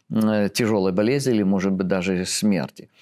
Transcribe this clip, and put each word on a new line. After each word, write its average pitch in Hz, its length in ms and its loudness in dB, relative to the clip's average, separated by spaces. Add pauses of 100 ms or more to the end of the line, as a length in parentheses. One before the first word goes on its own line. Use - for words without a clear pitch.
(120)
м, 110 180 0
э, 104 200 0
тяжёлой 104 420 0
болезни 123 420 0
или, 104 100 2
может 98 280 0
быть, 92 160 -2
даже 92 380 -2
смерти. 95 640 -4 (120)